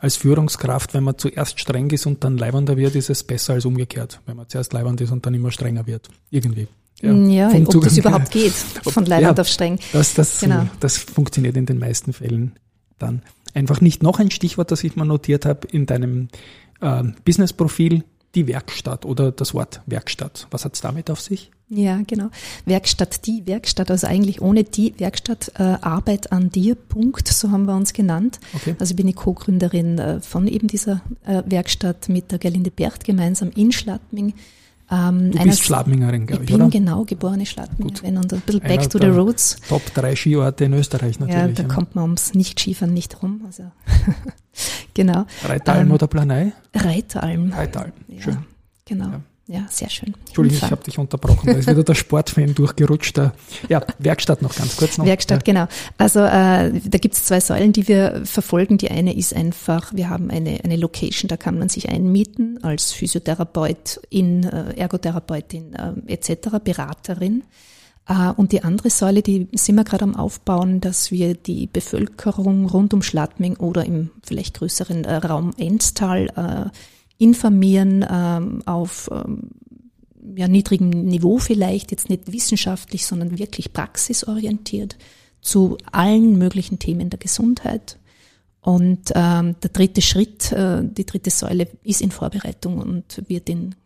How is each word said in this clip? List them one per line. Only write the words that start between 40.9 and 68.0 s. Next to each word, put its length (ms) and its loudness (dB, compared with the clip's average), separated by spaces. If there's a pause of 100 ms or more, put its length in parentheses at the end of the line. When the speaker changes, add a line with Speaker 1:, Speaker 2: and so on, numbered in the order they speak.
Speaker 1:
natürlich, 220 0
Speaker 2:
Ja, 80 4
da 160 -2
Speaker 1:
ja. 40 -4
Speaker 2:
kommt 280 -2
man 80 0
ums 300 -2
Nicht-Skifahren 600 0
nicht 280 -6
rum. 240 -6
Also 180 -18 (220)
<laughs> 1080 -2
genau. 320 2 (180)
Speaker 1:
Reiteralm 440 2
Speaker 2:
Ähm, 40 6
Speaker 1:
oder 160 4
Planei? 440 0 (220)
Speaker 2:
Reiteralm. 800 -2
Speaker 1:
Reiteralm, 400 -6 (160)
Speaker 2:
Ja, 140 -18
Speaker 1:
schön. 140 -4 (480)
Speaker 2:
genau. 220 -6
Speaker 1:
Ja. 140 -8 (320)
Speaker 2:
Ja, 160 -6
sehr 220 -8
schön. 240 -8 (120)
Speaker 1:
Entschuldigung, 180 0 (140)
ich 20 0
Speaker 2:
Hinfahren. 180 -2
Speaker 1:
hab 60 -16
dich 120 -10
unterbrochen, 520 2
da 100 8
ist 100 2
wieder 140 6
der 140 4
Sportfan 580 2
durchgerutscht. 640 2
Da. 140 4 (360)
Ja, 140 2 (160)
Werkstatt 440 0
noch 120 -4
ganz 220 -4
kurz 200 0
noch. 100 0
Speaker 2:
Werkstatt, 380 2
Speaker 1:
Ja. 80 4 (120)
Speaker 2:
genau. 40 -6 (300)
Also, 220 4
äh, 500 6 (180)
da 100 2
gibt's 260 0
zwei 160 2
Säulen, 320 2
die 160 2
wir 380 4
verfolgen. 520 2
Die 140 -2
eine 240 0
ist 180 -2
einfach, 580 -2
wir 160 -2
haben 220 -4
eine, 320 -4
eine 140 0
Location, 500 -4
da 100 -4
kann 220 -4
man 100 -2
sich 200 -6
einmieten 720 0
als 300 -4
Physiotherapeutin, 1500 -2
äh, 320 -6
Ergotherapeutin, 960 -6
äh, 180 -8 (140)
et 160 -8
cetera, 360 -4
Beraterin. 840 -4 (640)